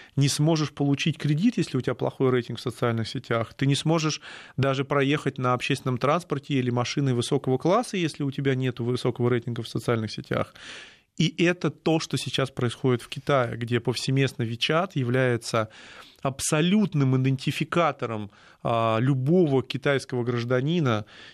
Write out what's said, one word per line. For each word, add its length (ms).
не 120
сможешь 440
получить 460
кредит, 400
если 180
у 60
тебя 120
плохой 360
рейтинг 280
в 40
социальных 460
сетях. 440
Ты 140
не 80
сможешь 480
даже 280
проехать 520
на 160
общественном 460
транспорте 560
или 160
машиной 420
высокого 460
класса, 400
если 240
у 80
тебя 240
нет 260
высокого 480
рейтинга 340
в 60
социальных 440
сетях. 420
И 140
это 260
то, 300
что 160
сейчас 340
происходит 520
в 60
Китае, 480
где 240
повсеместно 640
WeChat 500
является 760
абсолютным 1000
идентификатором, 1080
а, 360
любого 640
китайского 640
гражданина, 800